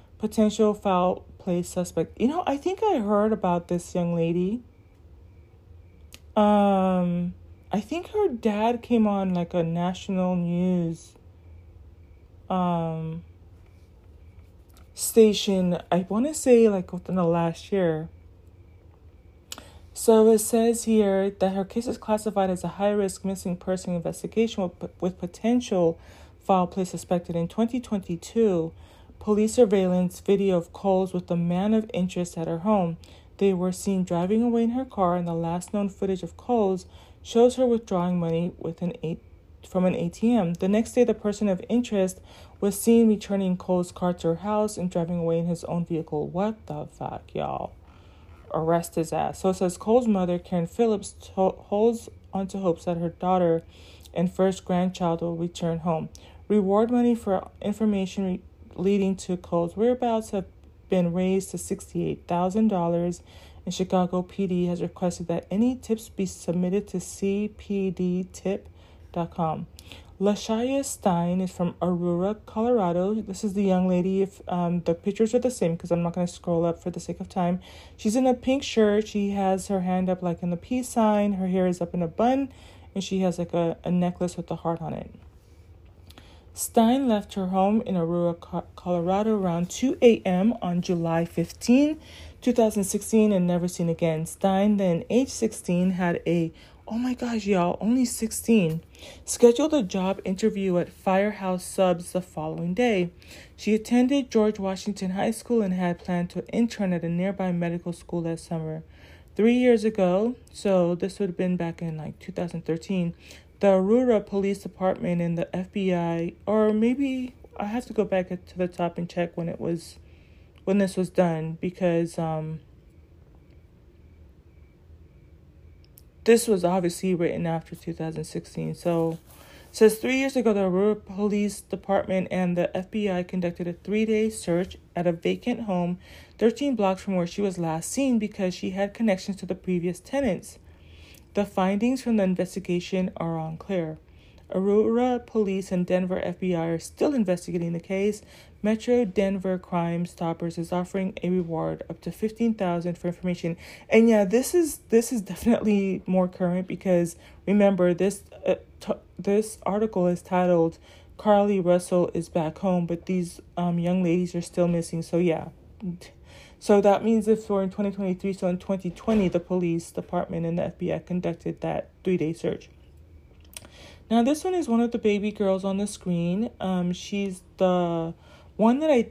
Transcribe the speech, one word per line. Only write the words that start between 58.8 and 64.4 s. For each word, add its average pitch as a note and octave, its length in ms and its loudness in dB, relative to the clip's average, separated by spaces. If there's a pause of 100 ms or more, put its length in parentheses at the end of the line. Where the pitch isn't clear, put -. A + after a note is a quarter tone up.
to F3+ 220 -6
Cole's E3+ 400 -2
whereabouts A#3 540 0
have F#3+ 120 -2 (460)
been F3 240 2
raised F#3 380 0
to F3+ 60 -8
sixty-eight - 720 -6
thousand F#3 400 2
dollars, E3+ 560 0 (400)
and F3+ 100 -6
Chicago F#3 480 0
P G3 260 -4